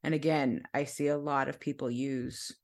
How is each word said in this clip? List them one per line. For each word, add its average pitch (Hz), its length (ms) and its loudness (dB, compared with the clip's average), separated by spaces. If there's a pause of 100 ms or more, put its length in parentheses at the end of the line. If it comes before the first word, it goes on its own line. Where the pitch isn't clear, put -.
And 156 120 2
again, 151 500 2 (100)
I 143 120 2
see 143 220 -2
a 147 100 2
lot 143 320 0
of 139 100 -8
people 135 320 -2
use 127 600 -4 (100)